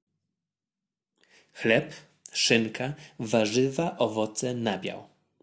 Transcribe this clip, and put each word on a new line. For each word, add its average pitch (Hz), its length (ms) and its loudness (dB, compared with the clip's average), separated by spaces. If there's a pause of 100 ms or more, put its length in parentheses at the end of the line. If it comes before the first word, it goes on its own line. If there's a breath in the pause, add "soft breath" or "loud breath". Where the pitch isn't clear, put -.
(1500 soft breath)
Chleb, - 420 0 (380)
szynka, 120 600 2 (240 loud breath)
warzywa, 123 800 2
owoce, 110 560 0
nabiał. 98 500 -4 (380)